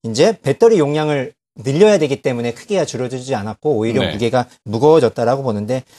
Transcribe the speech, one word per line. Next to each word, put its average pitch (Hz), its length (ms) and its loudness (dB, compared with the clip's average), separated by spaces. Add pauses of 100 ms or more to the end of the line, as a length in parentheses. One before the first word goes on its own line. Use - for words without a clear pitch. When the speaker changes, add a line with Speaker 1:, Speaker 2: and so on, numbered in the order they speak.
Speaker 1:
이제 127 380 2
배터리 226 380 4
용량을 147 540 -2 (300)
늘려야 185 340 4
되기 139 240 -2
때문에 120 320 -2
크기가 185 320 -4
줄어들지 127 500 -6
않았고, 110 420 -4
오히려 113 240 0
Speaker 2:
네. 85 120 -2
Speaker 1:
무게가 117 340 -2 (160)
무거워졌다라고 123 800 0
보는데, 117 400 -6 (160)